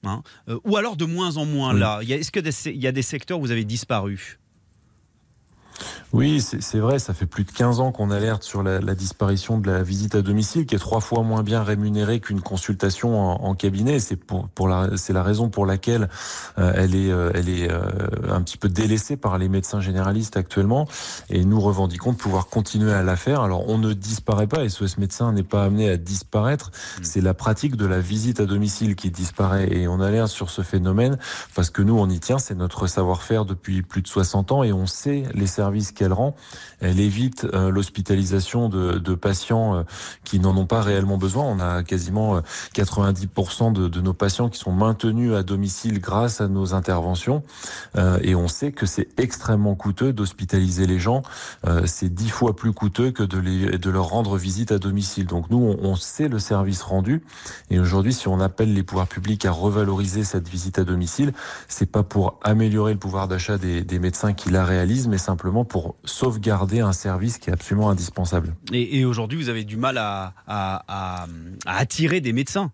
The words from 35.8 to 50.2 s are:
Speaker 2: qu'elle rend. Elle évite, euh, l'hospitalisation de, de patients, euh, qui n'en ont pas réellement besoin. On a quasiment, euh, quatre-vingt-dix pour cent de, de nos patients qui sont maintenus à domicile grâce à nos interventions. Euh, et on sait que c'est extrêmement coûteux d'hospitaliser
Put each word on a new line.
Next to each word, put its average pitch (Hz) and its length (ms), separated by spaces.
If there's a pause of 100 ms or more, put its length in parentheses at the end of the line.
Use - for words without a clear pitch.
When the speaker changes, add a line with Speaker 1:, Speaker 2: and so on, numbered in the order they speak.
Speaker 2:
qu'elle 92 160
rend. 127 240 (440)
Elle 92 200
évite, 110 440 (100)
euh, 95 160
l'hospitalisation 98 960
de, 90 300
de 90 160
patients, 101 600
euh, 85 60 (400)
qui - 160
n'en 95 180
ont 95 100
pas 113 160
réellement 98 340
besoin. 95 280
On 110 140
a 87 240
quasiment, 92 540
euh, 85 40 (340)
quatre-vingt-dix 98 520
pour 92 240
cent 113 220
de, 95 160
de 85 140
nos 92 100
patients 104 380
qui - 80
sont 92 140
maintenus 110 600
à 101 100
domicile 98 560
grâce 107 440
à 101 60
nos 95 260
interventions. 90 680 (540)
Euh, 92 260
et 92 120
on 87 120
sait 139 260
que 113 120
c'est 95 240 (100)
extrêmement 107 560
coûteux 101 380
d'hospitaliser 92 760